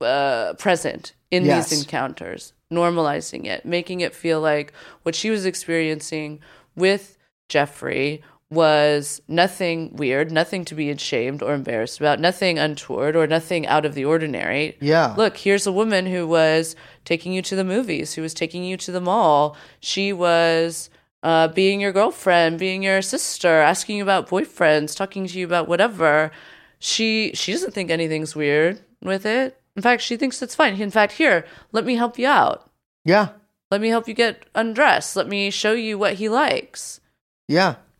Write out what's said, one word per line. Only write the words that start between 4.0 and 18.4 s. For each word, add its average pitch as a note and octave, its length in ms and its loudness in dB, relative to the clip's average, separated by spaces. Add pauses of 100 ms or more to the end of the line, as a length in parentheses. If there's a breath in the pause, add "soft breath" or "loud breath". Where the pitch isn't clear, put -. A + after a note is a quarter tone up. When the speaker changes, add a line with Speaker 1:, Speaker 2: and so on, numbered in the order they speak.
Speaker 1:
it - 140 -4
feel D#3+ 260 -2
like D3 320 -2 (300 loud breath)
what E3 120 -2
she G#3+ 140 -2
was G#3 160 0
experiencing D#3 920 -4 (360 soft breath)
with F#3+ 420 0 (300)
Jeffrey C#3+ 720 -2 (280 soft breath)
was D3+ 800 2
nothing E3+ 640 -2
weird, C#3+ 340 0
nothing E3 360 -2
to D#3 100 -12
be D3+ 140 -4
ashamed C#3 520 -4
or C3 120 -2
embarrassed A#2+ 480 -4
about, D3 180 2
nothing F3 400 0
untoward D3 560 -2
or E3 100 4
nothing D#3+ 400 -2
out D3+ 200 2
of D3 100 -4
the C#3 80 -4
ordinary. D3 800 -2
Speaker 2:
Yeah. D3 340 4
Speaker 1:
Look, A3 220 0
here's G3 280 0
a G3+ 60 -2
woman F#3+ 360 0
who F3+ 200 -2
was D#3+ 480 2 (300 loud breath)
taking E3+ 260 -4
you F#3 120 -2
to G3 120 -6
the F#3+ 80 0
movies, F#3 520 -4
who D#3+ 60 -8
was D#3+ 120 -8
taking F3 320 -6